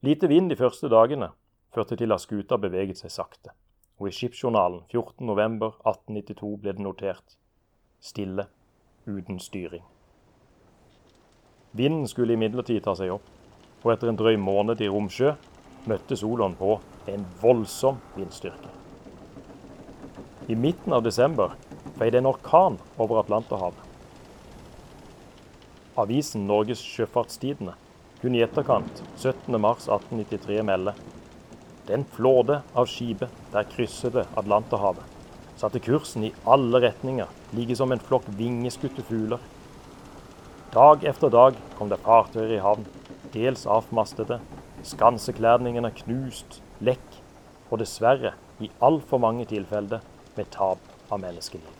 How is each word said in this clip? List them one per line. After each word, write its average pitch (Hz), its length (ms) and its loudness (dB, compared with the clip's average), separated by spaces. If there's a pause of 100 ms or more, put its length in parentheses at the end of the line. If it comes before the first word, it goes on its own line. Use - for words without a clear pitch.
Lite 151 320 2
vind 180 160 6
de 156 80 -2
første 131 320 0
dagene 117 400 4 (480)
førte 113 240 -4
til 110 160 2
at - 80 -6
skuta 104 320 -4
beveget 95 460 -4
seg 90 100 -16
sakte, - 400 -14 (480)
og 101 80 -6
i 90 80 -10
skipsjournalen 104 720 -2
fjorten 120 400 -6
november 110 560 -2
atten 107 320 -4
nittito 104 400 -10
ble 101 160 -8
det 98 160 -8
notert: 92 480 -10 (640)
"Stille, 98 480 -8 (560)
uten 98 340 -10
styring." 87 460 -12 (1900)
Vinden 139 320 0
skulle 117 240 0
imidlertid 113 520 -2
ta 98 120 -2
seg 92 160 -4
opp, 98 160 -10 (540)
og 117 80 2
etter 113 220 0
en 107 60 -4
drøy 110 200 4
måned 101 460 0
i - 20 -2
romsjø 104 460 0 (580)
møtte 110 240 -4
Solon 107 400 -2
på 98 220 0 (340)
en 101 140 -8 (160)
voldsom 123 560 2 (180)
vindstyrke. - 540 -12 (1800)
I 113 80 -4
midten 151 400 0
av 120 80 4
desember 117 540 2 (400)
feide 117 240 2
en 131 100 2
orkan 156 460 4 (260)
over 110 220 0
Atlanterhavet. 104 580 -4 (2250)
Avisen 110 480 -2
Norges 107 380 2
Sjøfartstidende 117 880 -4 (460)
kunne 123 180 0
i 113 80 6
etterkant, 127 560 -2 (160)
syttende 127 400 -2
mars 107 320 0
atten 104 300 -2
nittitre, 104 420 -4
melde: 98 320 -2 (960)
"Den 131 240 -2
flåde 131 460 4 (180)
av 123 80 4
skipet 120 480 -8 (160)
der 104 160 -2
krysset 120 560 -4
Atlanterhavet, 101 800 0 (560)
satte 110 240 -4
kursen 117 460 -2
i - 60 -8 (120)
alle 123 400 6
retninger, 123 400 -2 (320)
like 120 160 -2
som 127 160 0
en 120 160 -4
flokk 127 320 0
vingeskutte 120 720 -4
fugler. 113 320 -4 (1300)
Dag 143 340 10
efter 139 300 2
dag 123 240 8 (180)
kom 104 140 -6
det 95 160 -2
fartøyer 110 480 4
i 101 80 -2
havn, 104 240 2 (460)
dels 123 340 -2
avmastede, 110 720 -2 (460)
skanseklædningene 117 1040 2 (140)
knust, 127 560 -8 (260)
lekk, - 340 -2 (520)
og 110 100 -2
dessverre 117 540 0 (260)
i 110 80 -8 (160)
alt 147 240 4
for 131 120 2
mange 117 280 0
tilfeller 104 540 -4 (340)
med 104 180 -8
tap 95 240 0 (320)
av 104 100 -4
menneskeliv." 85 600 -14